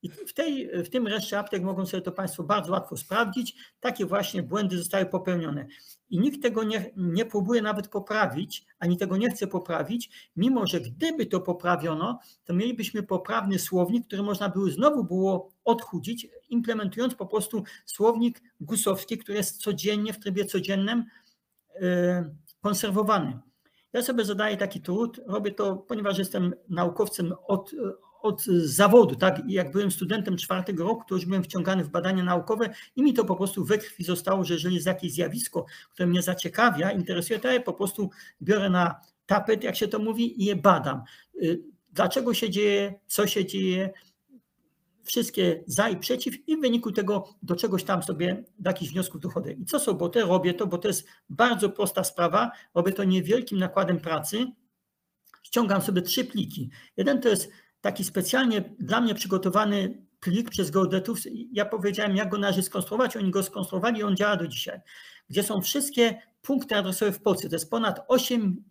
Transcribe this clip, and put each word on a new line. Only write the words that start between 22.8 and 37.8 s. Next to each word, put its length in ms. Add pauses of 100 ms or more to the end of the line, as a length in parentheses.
Ja 80
sobie 240
zadaję 320
taki 240
trud, 460
robię 240
to, 240
ponieważ 420
jestem 360 (160)
naukowcem 640 (140)
od, 240 (500)
od 240 (180)
zawodu, 520
tak? 320
I 60
jak 180
byłem 200
studentem 460
czwartego 460
roku, 240
to 80
już 100
byłem 180
wciągany 400
w 60
badania 340
naukowe 460 (260)
i 80
mi 100
to 120
po 100
prostu 300
we 120
krwi 260
zostało, 400
że 100
jeżeli 220
jest 120
jakieś 260
zjawisko, 520 (240)
które 180
mnie 140
zaciekawia, 720
interesuje, 480
to 80
ja 60
je 60
po 140
prostu 360 (320)